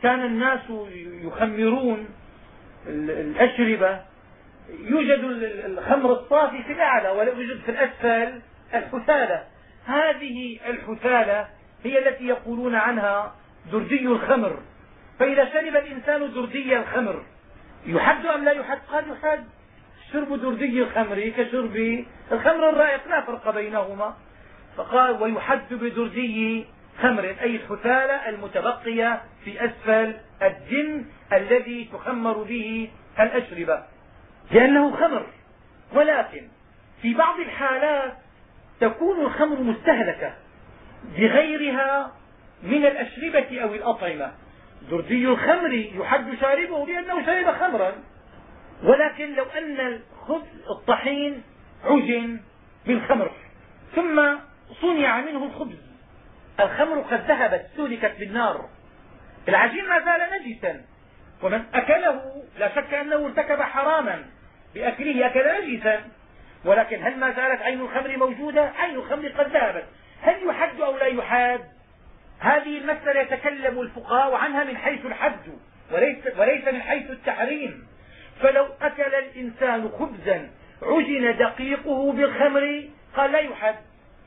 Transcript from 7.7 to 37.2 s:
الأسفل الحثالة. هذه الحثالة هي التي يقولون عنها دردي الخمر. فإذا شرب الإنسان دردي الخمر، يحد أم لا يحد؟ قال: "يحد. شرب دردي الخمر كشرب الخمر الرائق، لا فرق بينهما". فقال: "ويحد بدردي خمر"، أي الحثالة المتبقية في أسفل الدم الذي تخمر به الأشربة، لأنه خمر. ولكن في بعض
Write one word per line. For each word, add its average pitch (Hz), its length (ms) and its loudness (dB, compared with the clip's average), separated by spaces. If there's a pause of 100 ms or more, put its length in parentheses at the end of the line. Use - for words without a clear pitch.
الأسفل 240 720 0 (320)
الحثالة. 233 720 0 (420)
هذه 254 800 -2
الحثالة 220 800 0 (360)
هي 262 240 2
التي 247 200 -4
يقولون 240 480 -2
عنها 208 600 0 (360)
دردي 247 360 -2
الخمر. 220 520 2 (600)
فإذا 269 260 4
شرب 311 300 -2
الإنسان 285 580 -2
دردي 254 440 -2
الخمر، 220 460 -4 (640)
يحد 226 400 2
أم 294 200 -2
لا 285 60 4
يحد؟ 269 280 -4 (120)
قال: 294 200 -2
"يحد. 294 320 -4 (720)
شرب 277 280 -4
دردي 247 420 0
الخمر 208 360 -2 (180)
كشرب 233 680 -2 (260)
الخمر 311 380 4
الرائق، 294 380 2
لا 330 140 0
فرق 233 280 -6
بينهما". 208 640 -4 (640)
فقال: 240 440 2
"ويحد 226 520 -2
بدردي 226 920 -2 (360)
خمر"، 226 220 2
أي 208 320 -2
الحثالة 254 720 0
المتبقية 226 920 -2 (220)
في 202 220 -6
أسفل 220 520 2 (240)
الدم 277 640 0 (280)
الذي 233 600 2
تخمر 226 400 -2
به 220 560 -6 (300)
الأشربة، 175 640 0 (680)
لأنه 277 440 8
خمر. 285 300 0 (680)
ولكن 254 540 2 (540)
في 233 120 0
بعض 330 260 4